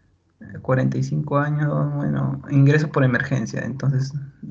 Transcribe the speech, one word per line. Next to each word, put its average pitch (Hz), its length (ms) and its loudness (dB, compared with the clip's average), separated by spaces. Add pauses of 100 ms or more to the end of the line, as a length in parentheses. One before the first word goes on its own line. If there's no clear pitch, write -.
(400)
Eh, - 200 -16
cuarenta 131 380 0
y 131 40 0
cinco 147 360 -2
años, 147 560 0
bueno, 139 560 -2
ingreso 147 400 6
por 143 120 2
emergencia. - 600 0
Entonces, 131 500 -2 (380)